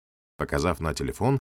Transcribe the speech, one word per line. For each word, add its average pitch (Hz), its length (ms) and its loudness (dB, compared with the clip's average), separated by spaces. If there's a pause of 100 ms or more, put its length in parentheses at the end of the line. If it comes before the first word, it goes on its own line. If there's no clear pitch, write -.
(360)
Показав 76 440 0
на 78 120 0
телефон, 107 460 0 (160)